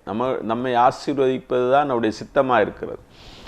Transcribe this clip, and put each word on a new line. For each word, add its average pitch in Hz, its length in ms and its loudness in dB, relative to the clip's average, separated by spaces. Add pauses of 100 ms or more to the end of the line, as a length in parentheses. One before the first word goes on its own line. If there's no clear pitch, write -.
நம்ம, 117 360 -4
நம்மை 120 320 -4
ஆசீர்வதிப்பது 127 960 0
தான் 143 120 4
அவருடைய 117 320 0
சித்தமாக 123 460 0
இருக்கிறது. 87 380 -4 (480)